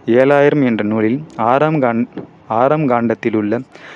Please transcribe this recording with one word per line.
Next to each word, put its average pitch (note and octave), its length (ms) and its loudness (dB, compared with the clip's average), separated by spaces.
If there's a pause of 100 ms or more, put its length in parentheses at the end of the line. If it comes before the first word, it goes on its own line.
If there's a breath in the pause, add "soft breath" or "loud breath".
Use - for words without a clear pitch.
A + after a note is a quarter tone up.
ஏழாயிரம் C#3+ 580 4
என்ற A2 200 -2
நூலில் A2 340 -2 (180)
ஆறாம் C#3+ 460 0
காண்-, A#2+ 260 -2 (400)
ஆறாம் C3+ 380 0
காண்டத்தில் A#2 480 -2
உள்ள A2 260 -2 (360 loud breath)